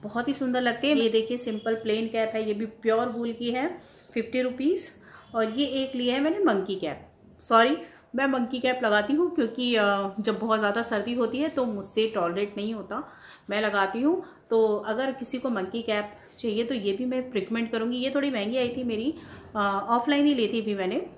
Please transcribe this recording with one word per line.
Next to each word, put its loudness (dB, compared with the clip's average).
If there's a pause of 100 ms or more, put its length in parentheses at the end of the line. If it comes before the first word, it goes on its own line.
बहुत -4
ही 0
सुंदर 0
लगते 0
हैं। 6
ये 4
देखिए 0
simple -2
plain -2
cap 0
है, -2
ये 0
भी -4
pure 0
wool -4
की -4
है, 0 (460)
फिफ्टी -2
रुपीज। 0 (460)
और 2
ये 0
एक -2
लिया 0
है 0
मैंने 2
monkey 2
कैप। -8 (420)
Sorry, 6 (380)
मैं 2
monkey 0
cap 0
लगाती 4
हूँ 2
क्योंकि, 0
अ, 4 (360)
जब 0
बहुत 2
ज़्यादा 2
सर्दी -2
होती 0
है 0
तो 0
मुझसे -2
tolerate 0
नहीं -4
होता, -8 (460)
मैं 0
लगाती 0
हूँ। 2 (260)
तो 4
अगर -2
किसी -6
को -4
monkey -2
cap -2 (260)
चाहिए 0
तो -2
ये 0
भी -4
मैं -2
recommend -2
करूँगी। -2
ये -2
थोड़ी 2
महंगी -2
आई 0
थी -4
मेरी, -2 (420)
अ, 0 (300)
offline 4
ही 6
ली 2
थी 0
भी -2
मैंने। -2 (120)